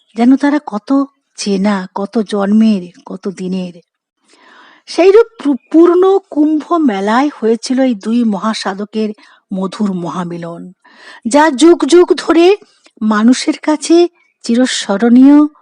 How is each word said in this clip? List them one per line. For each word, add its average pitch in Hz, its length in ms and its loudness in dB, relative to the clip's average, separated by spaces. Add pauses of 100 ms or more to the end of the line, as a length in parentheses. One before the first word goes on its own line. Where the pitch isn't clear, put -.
(160)
যেন 247 200 4
তারা 285 300 -2
কত 269 380 -4 (320)
চেনা, 196 580 -4
কত 196 240 -6
জন্মের, 202 880 -2
কত 190 220 -12
দিনের। 180 520 -10 (1040)
সেইরূপ 392 400 4 (180)
পূ-, 277 120 0 (160)
পূর্ণ 359 460 4 (120)
কুম্ভ 302 420 -2
মেলায় 247 580 0 (100)
হয়েছিল 233 400 -2
এই 254 140 0
দুই 226 300 -2
মহাসাধকের 208 880 -6 (440)
মধুর 190 380 -6
মহামিলন, 170 800 -10 (540)
যা 294 240 2
যুগ 311 340 2
যুগ 349 300 4
ধরে 339 420 2 (460)
মানুষের 220 560 0
কাছে 330 500 0 (340)
চিরস্মরণীয় 247 1000 2 (200)